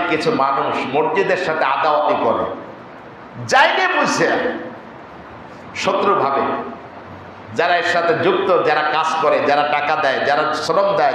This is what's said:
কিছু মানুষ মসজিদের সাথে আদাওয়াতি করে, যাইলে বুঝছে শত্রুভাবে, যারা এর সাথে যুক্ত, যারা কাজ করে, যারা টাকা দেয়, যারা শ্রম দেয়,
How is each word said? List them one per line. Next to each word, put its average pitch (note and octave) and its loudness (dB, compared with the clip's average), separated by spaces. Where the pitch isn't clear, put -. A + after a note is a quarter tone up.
কিছু D#3 0
মানুষ C#3 0
মসজিদের F3+ 2
সাথে D#3 0
আদাওয়াতি D3 2
করে, A2 0
যাইলে E4+ 4
বুঝছে C#4+ 0
শত্রুভাবে, F#3+ 0
যারা F3 2
এর E3+ 2
সাথে E3+ 2
যুক্ত, F#3 2
যারা D3+ 2
কাজ D3+ 0
করে, D3 4
যারা C#3+ 4
টাকা D3 0
দেয়, C3+ 0
যারা D3 2
শ্রম - 0
দেয়, C#3+ 4